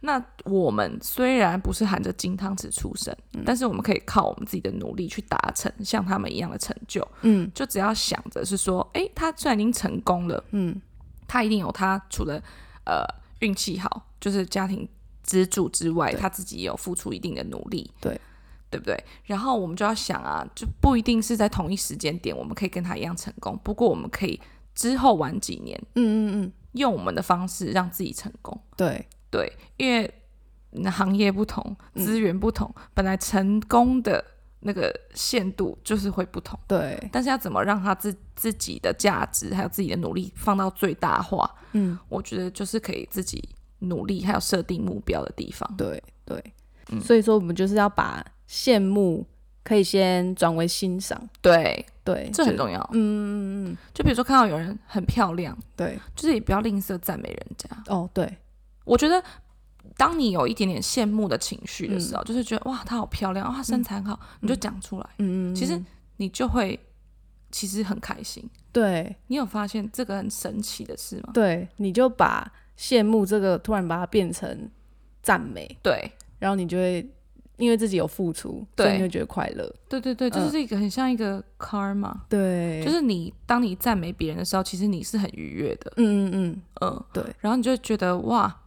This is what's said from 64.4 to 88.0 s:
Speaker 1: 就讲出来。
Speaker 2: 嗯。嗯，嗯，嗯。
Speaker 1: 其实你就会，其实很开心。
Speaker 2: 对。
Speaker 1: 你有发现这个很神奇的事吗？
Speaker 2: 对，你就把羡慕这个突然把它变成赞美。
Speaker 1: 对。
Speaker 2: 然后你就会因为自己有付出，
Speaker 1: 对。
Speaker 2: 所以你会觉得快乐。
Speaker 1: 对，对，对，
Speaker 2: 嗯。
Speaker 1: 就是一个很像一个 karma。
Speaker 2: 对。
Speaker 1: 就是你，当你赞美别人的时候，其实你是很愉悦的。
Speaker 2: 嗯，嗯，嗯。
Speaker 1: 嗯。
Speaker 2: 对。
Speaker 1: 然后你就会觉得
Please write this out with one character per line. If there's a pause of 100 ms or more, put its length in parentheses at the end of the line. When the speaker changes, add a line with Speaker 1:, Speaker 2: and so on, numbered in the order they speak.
Speaker 1:
就
讲
出
来。 (120)
Speaker 2:
嗯。
嗯，
嗯，
嗯。
Speaker 1:
其
实 (380)
你
就
会， (720)
其
实
很
开
心。 (220)
Speaker 2:
对。 (140)
Speaker 1:
你
有
发
现
这
个
很
神
奇
的
事
吗？
Speaker 2:
对，
你
就
把 (300)
羡
慕
这
个
突
然
把
它
变
成 (500)
赞
美。
Speaker 1:
对。 (300)
Speaker 2:
然
后
你
就
会 (520)
因
为
自
己
有
付
出， (120)
Speaker 1:
对。
Speaker 2:
所
以
你
会
觉
得
快
乐。 (220)
Speaker 1:
对，
对，
对，
Speaker 2:
嗯。
Speaker 1:
就
是
一
个
很
像
一
个 (140)
karma。 (140)
Speaker 2:
对。
Speaker 1:
就
是
你， (140)
当
你
赞
美
别
人
的
时
候，
其
实
你
是
很
愉
悦
的。
Speaker 2:
嗯，
嗯，
嗯。 (200)
Speaker 1:
嗯。
Speaker 2:
对。 (160)
Speaker 1:
然
后
你
就
会
觉
得 (140)